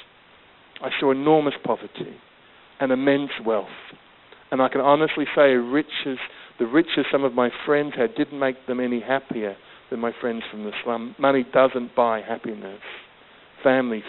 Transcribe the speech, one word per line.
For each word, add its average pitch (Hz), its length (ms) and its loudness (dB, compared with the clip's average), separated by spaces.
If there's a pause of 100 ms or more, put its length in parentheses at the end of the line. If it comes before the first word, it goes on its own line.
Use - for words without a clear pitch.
(840)
I 131 160 -6
saw 139 140 2
enormous 147 500 2
poverty - 580 -8 (580)
and 135 140 0
immense 139 520 0
wealth, 107 240 -2 (840)
and 131 100 0
I 127 80 4
can 135 120 -2
honestly 147 540 4
say 139 200 6
riches, 127 640 -2 (400)
the 123 80 0
riches 147 440 2
some 139 140 2
of 127 80 0
my 123 180 2 (140)
friends 147 320 0
had 113 180 0
didn't 147 240 -4
make 131 280 -2
them 123 140 -4
any 123 200 -2
happier 110 560 -4 (320)
than 117 120 -8
my 117 200 -2
friends 117 300 -4
from 107 140 -12
the 104 80 -8 (120)
slum. 117 340 -6
Money 139 260 2 (100)
doesn't 127 400 2
buy 117 260 2
happiness. 104 600 -10 (840)
Family, 127 460 2